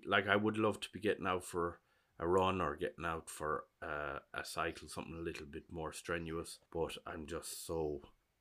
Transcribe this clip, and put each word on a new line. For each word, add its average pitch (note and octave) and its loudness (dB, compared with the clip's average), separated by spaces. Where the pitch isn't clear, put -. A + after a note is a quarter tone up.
like, G2 4
I G2+ 8
would G#2+ 4
love G#2+ 4
to - -8
be F#2+ -10
getting F#2+ 2
out F#2 2
for F2 -2
a E2 0
run F#2 6
or D2+ 0
getting E2+ -4
out E2 -2
for, D2+ -2
uh, D2 -4
a - -6
cycle, D#2+ -4
something E2 -8
a E2 -6
little D#2+ -6
bit D2 -10
more D#2+ -4
strenuous, E2 -4
but D#2+ 0
I'm E2 -6
just D#2 -8
so D#2 0